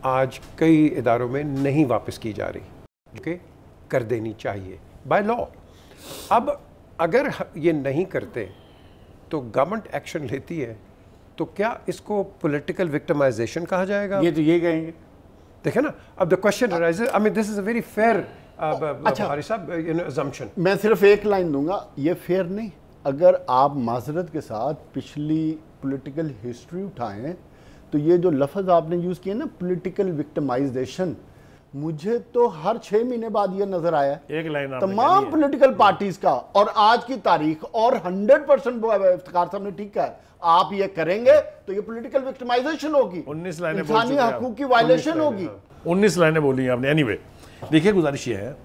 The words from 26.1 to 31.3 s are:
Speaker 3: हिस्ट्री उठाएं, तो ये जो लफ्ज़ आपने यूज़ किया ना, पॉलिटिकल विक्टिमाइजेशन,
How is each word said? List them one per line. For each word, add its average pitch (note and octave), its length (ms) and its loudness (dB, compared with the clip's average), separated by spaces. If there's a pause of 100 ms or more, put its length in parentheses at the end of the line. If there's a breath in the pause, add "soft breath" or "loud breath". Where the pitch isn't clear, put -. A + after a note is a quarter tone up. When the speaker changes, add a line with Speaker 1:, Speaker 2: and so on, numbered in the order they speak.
Speaker 3:
हिस्ट्री A#2+ 400 -10
उठाएं, A#2+ 520 -8 (580 soft breath)
तो D3 60 0
ये E3 200 4
जो F3 120 2
लफ्ज़ D#3+ 400 0
आपने E3+ 260 2
यूज़ F3 240 -4
किया G3 140 -6
ना, C#4+ 120 -6
पॉलिटिकल F3+ 600 -4
विक्टिमाइजेशन, C#3 1120 -4 (600 soft breath)